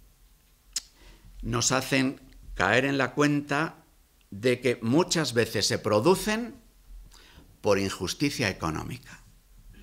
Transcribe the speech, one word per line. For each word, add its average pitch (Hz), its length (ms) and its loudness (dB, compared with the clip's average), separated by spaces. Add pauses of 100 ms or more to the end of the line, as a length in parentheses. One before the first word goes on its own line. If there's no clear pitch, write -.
(1400)
nos 113 300 -2
hacen 131 480 0 (340)
caer 113 300 2
en 139 120 0
la 127 160 0
cuenta 147 720 0 (460)
de 120 300 0
que 123 220 0
muchas 143 520 2
veces 110 320 2
se 110 120 0
producen 180 760 2 (1040)
por 98 180 2
injusticia 98 720 -2
económica. - 720 -6 (640)